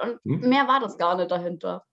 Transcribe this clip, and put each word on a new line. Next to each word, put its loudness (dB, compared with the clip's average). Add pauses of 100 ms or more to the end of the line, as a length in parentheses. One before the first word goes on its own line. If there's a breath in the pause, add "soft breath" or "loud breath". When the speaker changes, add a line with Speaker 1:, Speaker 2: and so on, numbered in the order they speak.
Speaker 1:
Und -6
Speaker 2:
Mhm. 0
Speaker 1:
mehr 4
war 4
das -6
gar 0
nicht 0
dahinter. -4